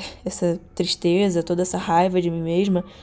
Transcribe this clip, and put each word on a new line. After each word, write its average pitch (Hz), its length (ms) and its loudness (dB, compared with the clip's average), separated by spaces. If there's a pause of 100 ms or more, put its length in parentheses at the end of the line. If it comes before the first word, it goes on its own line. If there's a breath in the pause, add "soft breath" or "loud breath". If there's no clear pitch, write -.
(240 loud breath)
essa 175 360 -2 (140)
tristeza, 180 680 0
toda 175 200 -2
essa 180 160 -4
raiva 180 420 2
de 170 100 0
mim 165 120 -4
mesma 180 420 2 (180 loud breath)